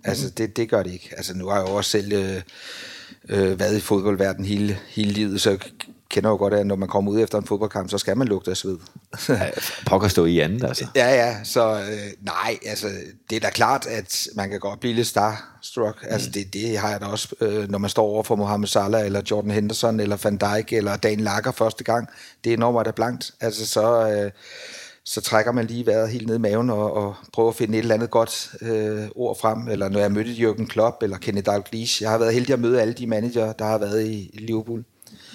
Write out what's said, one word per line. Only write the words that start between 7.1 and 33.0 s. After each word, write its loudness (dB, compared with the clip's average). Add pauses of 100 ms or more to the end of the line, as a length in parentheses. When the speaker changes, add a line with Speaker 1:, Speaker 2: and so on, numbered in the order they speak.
Speaker 1:
ud 4
efter 2
en -2
fodboldkamp, -2
så -2
skal -2
man 2
lugte -2
af -4
sved. -4 (320)
<laughs> -6
Speaker 2:
Ja, 0 (360)
pokker 4
stå 6
i 4
andet, 2
altså. -2 (100)
Speaker 1:
Ja, 6
ja. 2
Så, 2
øh, -6 (220)
nej, -4
altså, -6 (420)
det -2
er -2
da 0
klart, 2
at -6
man -4
kan -6
godt -8
blive -2
lidt 2
starstruck. -2
Altså, -2
Speaker 2:
Mm. -10
Speaker 1:
det, -6
det -2
har 0
jeg -4
da -6
også, -6
øh, 0
når 0
man 0
står 2
over 2
for 0
Mohamed 0
Salah 2
eller -2 (100)
Jordan 0
Henderson 0
eller 0
Van 0
Dijk 0
eller 0
Dan 0
Lager -2
første 0
gang. 0 (360)
Det 0
er 4
enormt, 2
er -2
blankt. -4 (100)
Altså, -4
så... 4
Øh, 0 (760)
så -6
trækker 4
man 2
lige -6
vejret 4
helt -6
ned 0
i 0
maven 2
og, 0
og -2 (180)
prøver 4
at 0
finde 0
et 2
eller 4
andet 0
godt, 0 (120)
øh, -2 (120)
ord -4
frem. 0
Eller -2
når 0
jeg 4
mødte 0
Jürgen 2
Klopp 0
eller -2
Kenny -2
Dalglish. -2
Jeg 0
har 4
været 4
heldig 2
at 2
møde 4
alle 2
de -8